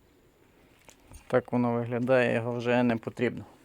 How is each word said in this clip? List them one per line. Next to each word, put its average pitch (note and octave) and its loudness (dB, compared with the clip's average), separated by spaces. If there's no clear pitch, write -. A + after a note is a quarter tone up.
Так - 0
воно A#2+ 0
виглядає, A#2+ 0
його A#2 -2
вже A#2+ 0
не A#2 2
потрібно. A#2 -4